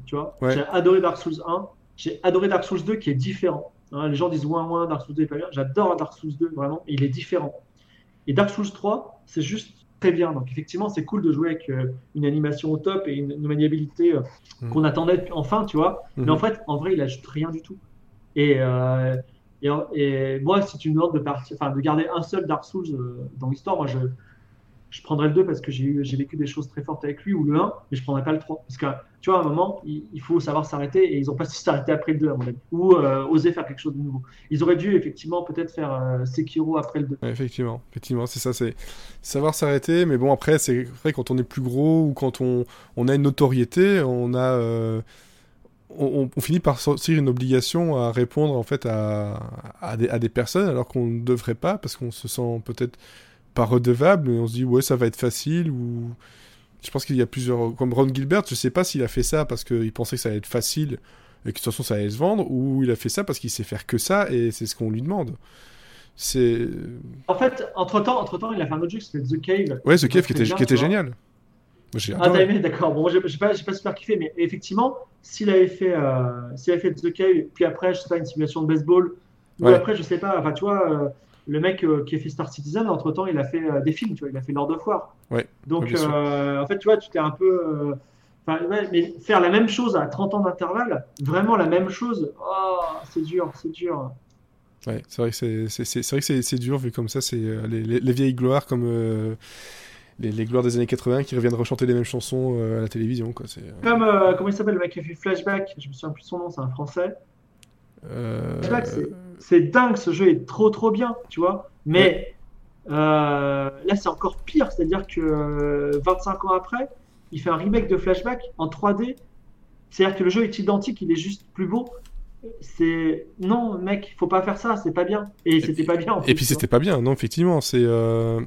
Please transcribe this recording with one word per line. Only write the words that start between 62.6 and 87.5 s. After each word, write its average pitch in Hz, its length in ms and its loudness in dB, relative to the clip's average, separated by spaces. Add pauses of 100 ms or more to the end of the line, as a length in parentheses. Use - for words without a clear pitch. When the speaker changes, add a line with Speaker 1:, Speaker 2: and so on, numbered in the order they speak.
Speaker 2:
il 123 80 4
a 110 40 0
fait - 120 -6
ça 202 160 -2
parce 147 160 -4
qu'il 120 100 -8
sait - 140 -6
faire - 220 -10
que 117 120 0
ça 190 320 0
et 117 220 0
c'est 113 140 -8
ce - 100 -8
qu'on 110 140 -4
lui 110 120 -4
demande. 165 300 -4 (840)
C'est 117 520 2 (600)
Speaker 1:
En 277 60 2
fait, 254 300 2 (120)
entre-temps, 208 440 2
entre-temps, 208 320 -4
il 196 100 -4
a 147 40 -2
fait 127 80 -6
un 156 60 -2
autre 170 100 -2
jeu 220 80 -10
qui - 80 -12
s'appelait 139 220 -6
The 151 120 0
Cave. 180 440 0
Speaker 2:
Ouais, 160 120 8
The 170 60 2
Speaker 1:
Qui 135 60 4
Speaker 2:
Cave 175 180 4
qui 123 80 -2
Speaker 1:
très 127 80 4
Speaker 2:
était, - 60 6
Speaker 1:
bien, - 80 0
Speaker 2:
qui - 80 2
était 127 100 6
Speaker 1:
tu 117 60 6
vois. 143 80 4
Speaker 2:
génial. 190 180 2
Moi, 123 80 -10 (800)
j'ai 101 180 -4
Speaker 1:
Ah, 170 100 2
Speaker 2:
adoré. 180 140 8
Speaker 1:
t'as 190 60 8
aimé, 202 160 4
d'accord. 156 320 0
Bon, 151 100 0
moi, 175 80 2
j'ai, 180 140 4
j'ai 147 140 -6
pas, 208 160 2
j'ai - 100 -8
pas 196 80 -4
super 196 220 -6
kiffé, 214 220 -2
mais 160 200 -4
effectivement, 196 600 -2 (260)
s'il - 280 -4
avait 185 180 8
fait, 185 260 0
euh, 127 600 0
s'il 175 160 0
avait 170 100 2
fait 180 120 0
The 170 180 -2
Cave, 185 320 4 (100)
puis 175 100 0
après, 180 300 0
je 180 60 -6
sais - 80 -12
pas, 170 100 0
une 165 80 -4
simulation 156 360 -4
de 156 40 0
baseball, 160 480 4 (460)
ou - 60 2
Speaker 2:
Ouais. - 80 12
Speaker 1:
après, 214 220 4
je 175 60 -4
sais 175 160 -2
pas, 196 200 -2
enfin, 151 140 0
tu 175 120 -4
vois, 196 260 2
euh, 147 180 0 (400)
le 147 120 0
mec, 185 220 0
euh, 151 220 2
qui 156 100 -4
a 147 40 0
fait 143 100 -8
Star 147 240 -8
Citizen, 156 360 -4
entre-temps, 160 380 -2
il 165 120 0
a 135 60 0
fait, 160 240 -4
euh, 139 120 0
des 156 120 0
films, 196 220 -6
tu - 60 -10
vois, 143 100 -8
il 135 60 -10
a 131 60 -8
fait 143 100 -8
Lord 143 180 0
of 160 160 -6
War. - 300 -2 (140)
Speaker 2:
Ouais. 117 160 0 (200)
Speaker 1:
Donc, 165 180 0
Speaker 2:
Ouais, 117 40 -2
bien 147 80 0
sûr. 151 180 2
Speaker 1:
euh, 143 480 0
en 143 40 -2
fait, 196 120 -2
tu 196 100 -12
vois, 214 100 6
tu - 120 -12
t'es 170 80 -2
un 151 120 2
peu, 165 140 -2 (220)